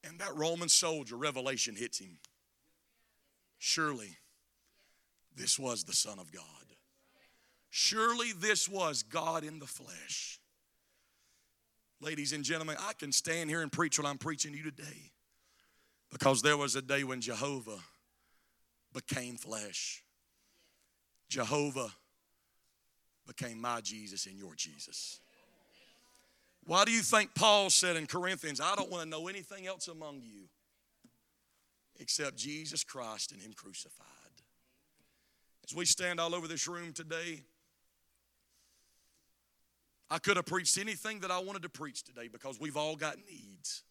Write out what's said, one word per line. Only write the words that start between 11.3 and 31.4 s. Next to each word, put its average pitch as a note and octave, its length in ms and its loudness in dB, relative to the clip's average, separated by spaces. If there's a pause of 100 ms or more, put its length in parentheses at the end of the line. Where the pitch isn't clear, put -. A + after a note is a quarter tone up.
Ladies D3 340 -2
and D3+ 100 -2
gentlemen, D#3 360 -2
I G3+ 140 -4
can D3 180 -6
stand E3 400 0
here E3 100 0
and D3+ 100 -4
preach E3 280 2
what D3 80 0
I'm C#3+ 100 -2
preaching D3 360 -4
to C#3+ 40 -10
you D3 60 -10
today D3+ 480 -12 (1000)
because B2+ 320 4
there D3 160 8
was C#3 180 0
a C3+ 60 0
day C#3 220 0
when C3 180 -4
Jehovah A2+ 640 -4 (1080)
became B2 460 -4
flesh. G#2+ 680 -6 (1300)
Jehovah C3 680 0 (1300)
became A#2 360 -8
my A#2+ 180 0
Jesus G#2+ 460 -6
and F#2+ 120 -16
your F#2+ 160 -14
Jesus. - 680 -8 (1400)
Why F3 180 8
do A3 80 6
you A3+ 100 6
think G#3 320 6
Paul G3+ 360 8
said F3 260 6
in D#3+ 100 -2
Corinthians, F3 540 -2
"I E3 160 4
don't - 140 -2
wanna F3 160 -4
know D#3+ 240 -6
anything G3 360 -10
else F#3 220 -6
among D#3 360 -12
you G2+ 260 -18 (1500)